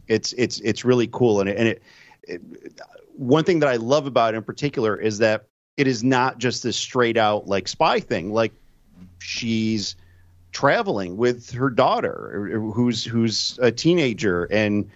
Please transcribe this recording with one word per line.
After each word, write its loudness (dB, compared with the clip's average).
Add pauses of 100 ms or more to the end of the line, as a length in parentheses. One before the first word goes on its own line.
it's, 0
it's, -2
it's -4
really 2
cool. 2
And 0
it, -4
and 0
it, -4 (420)
it, -16 (360)
one 4
thing 2
that 4
I 2
love 0
about 2
it -4
in -6
particular -2
is -2
that 2 (320)
it 2
is 0
not 2
just -2
this -4
straight 0
out, 2
like, -2
spy 0
thing. -4
Like, 0 (640)
she's -4 (560)
traveling 0
with -2
her 0
daughter, -2 (140)
who's, 0
who's -2
a 6
teenager, 0
and 0